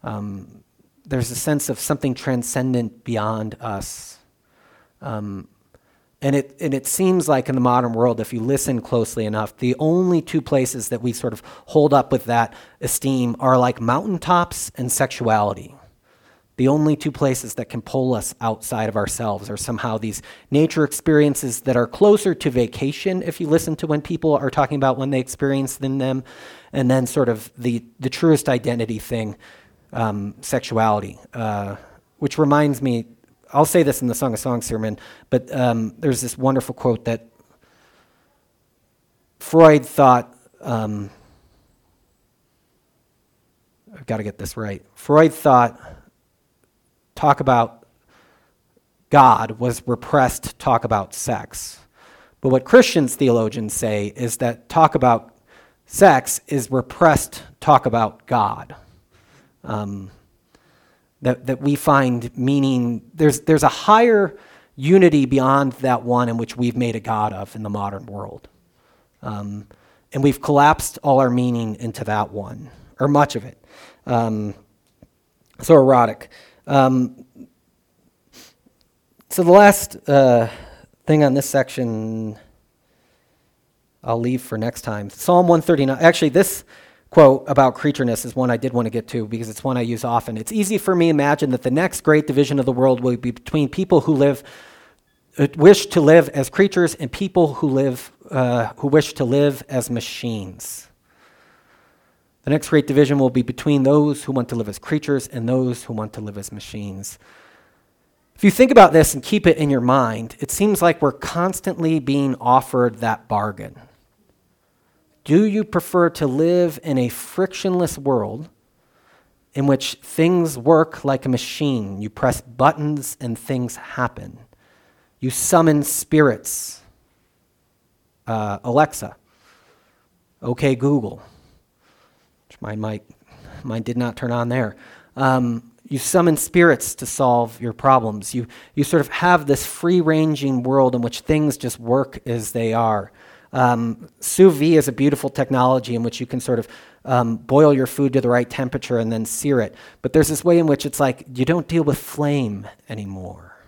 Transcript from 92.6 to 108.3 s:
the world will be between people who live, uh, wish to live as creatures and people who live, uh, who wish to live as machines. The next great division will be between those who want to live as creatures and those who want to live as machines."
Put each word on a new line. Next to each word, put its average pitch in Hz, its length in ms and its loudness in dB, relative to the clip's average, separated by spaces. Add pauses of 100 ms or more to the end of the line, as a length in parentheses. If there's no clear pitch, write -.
the 131 80 0
world 127 260 2
will 123 160 -2
be 123 160 -6
between 143 380 -4
people 185 320 2
who 160 120 0
live, 139 300 2 (960)
uh, 143 180 2
wish 180 300 6
to - 160 0
live 151 280 6
as 139 200 -4
creatures 180 460 0
and - 140 -10
people 180 440 0
who 143 160 -4
live, 135 420 -2 (180)
uh, 123 480 -2
who 147 120 -6
wish 143 240 2
to 147 100 -6
live 135 460 0
as 131 200 -4
machines. 110 920 -10 (1600)
The 135 80 -2
next 147 180 -2
great 151 180 4
division 143 320 2
will 131 100 4
be 127 120 0
between 135 420 -2
those 147 400 2
who - 80 -8
want 127 160 -2
to 123 80 -6
live 110 140 -6
as 101 100 -10
creatures 147 480 -4
and 117 220 -6
those 127 340 -2
who - 80 -14
want 107 220 -8
to - 80 -14
live 104 160 -12
as 98 120 -14
machines." 101 720 -14 (1160)